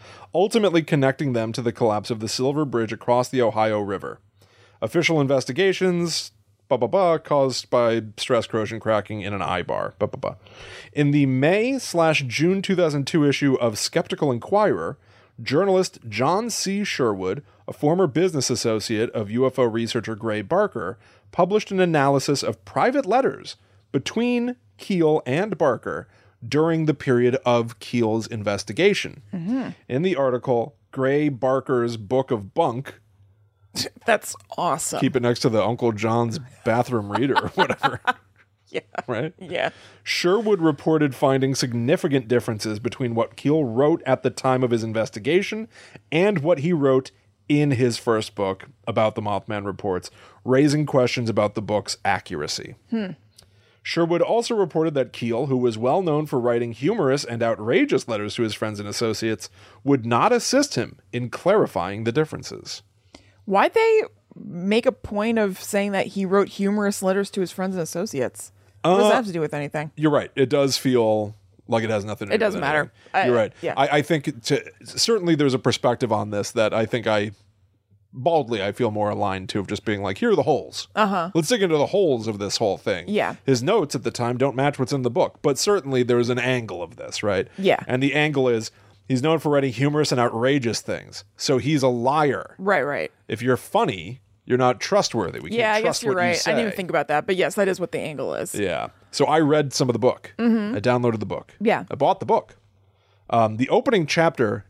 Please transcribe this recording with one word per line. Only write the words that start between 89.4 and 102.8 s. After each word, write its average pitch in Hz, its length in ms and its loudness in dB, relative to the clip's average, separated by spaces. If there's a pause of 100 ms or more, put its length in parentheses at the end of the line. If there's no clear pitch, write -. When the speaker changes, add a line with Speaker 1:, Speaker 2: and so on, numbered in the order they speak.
Speaker 1:
writing 139 240 2
humorous 143 380 0
and 127 100 2
outrageous 117 600 0
things, 65 440 -10 (100)
so 135 220 0
he's 131 260 0
a 131 60 4
liar. 127 680 0
Speaker 2:
Right, 185 260 0
right. 131 280 -4 (160)
Speaker 1:
If 107 140 -6
you're 127 160 2
funny, 117 640 -2 (240)
you're 123 120 2
not 127 220 2
trustworthy. 117 600 -2
We 73 80 -12
can't 226 100 -4
Speaker 2:
Yeah, 214 140 0
I 220 80 0
Speaker 1:
trust - 180 -2
Speaker 2:
guess - 60 -8
you're 202 100 0
Speaker 1:
what 180 60 -2
you 175 80 2
Speaker 2:
right. - 180 -2
I 208 40 0
didn't 240 100 0
even 220 100 -2
Speaker 1:
say. - 60 -10
Speaker 2:
think 180 120 -6
about 160 200 -2
that, 151 180 0
but 196 80 0
yes, 170 200 0
that 202 120 2
is 185 140 -2
what 170 100 -4
the 151 80 -4
angle 120 340 -6
is. - 220 -6
Speaker 1:
Yeah. 85 320 -2 (240)
So 143 140 2
I 151 160 4
read 147 320 2
some 131 160 0
of 120 40 2
the 113 60 -4
book. - 400 0
Speaker 2:
Mm-hmm. 220 380 0
Speaker 1:
I - 20 -4
downloaded 120 400 2
the 104 60 -6
book. - 340 -8
Speaker 2:
Yeah. 202 320 0
Speaker 1:
I - 40 -6
bought 185 260 0
the 220 40 -8
book. - 300 -2 (760)